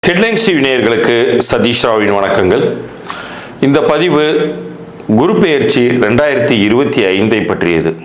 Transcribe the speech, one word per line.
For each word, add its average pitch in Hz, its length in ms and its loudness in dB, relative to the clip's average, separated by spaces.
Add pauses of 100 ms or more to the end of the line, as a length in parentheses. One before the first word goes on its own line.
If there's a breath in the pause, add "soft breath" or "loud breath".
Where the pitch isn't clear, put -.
ஹெட்லைன்ஸ் 208 400 0
டி 190 100 2
வி 143 80 2
நேயர்களுக்கு 117 500 2 (320)
சதீஷ் 117 400 0
ராவின் 107 300 2
வணக்கங்கள். 98 460 2 (1040 loud breath)
இந்த 143 120 2 (100)
பதிவு 156 360 2 (960)
குரு 170 240 2
பெயர்ச்சி 143 400 2 (220)
ரெண்டாயிரத்தி 127 520 0 (100)
இருபத்தி 131 340 0 (140)
ஐந்தை 107 340 0
பற்றியது. 85 440 0 (120)